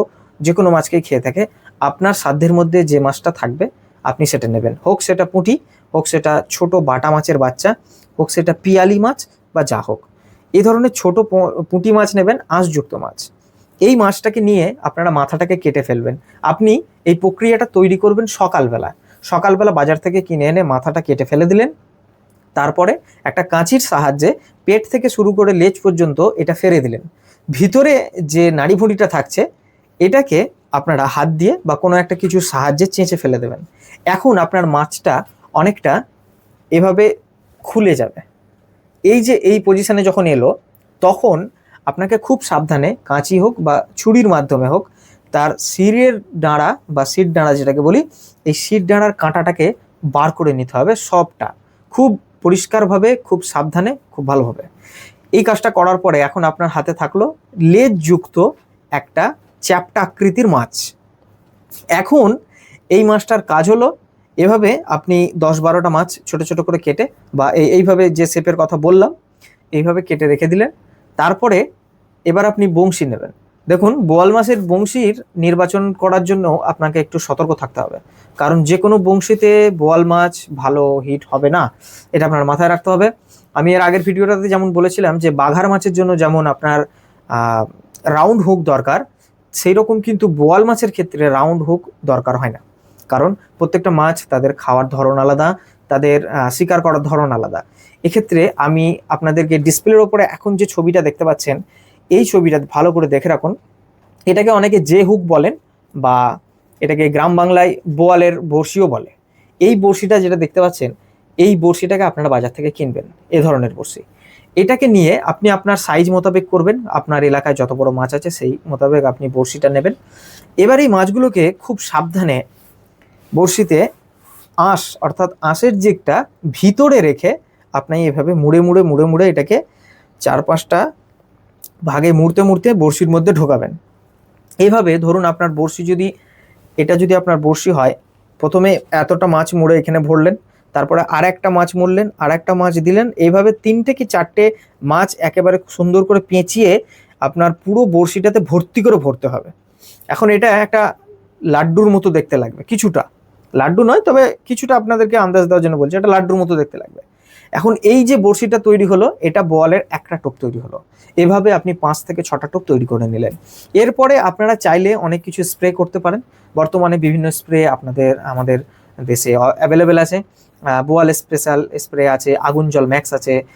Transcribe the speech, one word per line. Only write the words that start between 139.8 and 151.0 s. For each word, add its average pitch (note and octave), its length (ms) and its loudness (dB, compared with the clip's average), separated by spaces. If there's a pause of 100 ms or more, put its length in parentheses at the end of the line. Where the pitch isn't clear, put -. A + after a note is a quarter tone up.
এখানে D#3+ 180 -2
ভরলেন, D#3 360 2 (400)
তারপরে D3 260 0 (160)
আর D#3+ 80 0
একটা F#3 260 -2
মাছ F3 260 0
মুড়লেন, F#3 300 0 (120)
আর - 120 0
একটা E3 240 -2
মাছ F3+ 200 0 (120)
দিলেন, G3+ 200 2 (100)
এইভাবে F#3+ 340 4 (140)
তিনটে A3+ 300 0
কি C4 100 -6
চারটে F#3+ 400 0 (380)
মাছ D#3+ 260 0 (100)
একেবারে F3+ 380 0 (120)
সুন্দর F3+ 360 0
করে G3 160 2
পেঁচিয়ে F#3 500 0 (520)
আপনার E3+ 280 0 (120)
পুরো G#3 180 0 (140)
বড়শিটাতে F#3+ 460 0
ভর্তি E3+ 420 -2
করে G#3+ 140 4
ভরতে C#3 320 -4
হবে। B2+ 200 -8 (600)
এখন - 180 -2 (100)
এটা A3 120 2 (160)
একটা G#3+ 180 0 (720)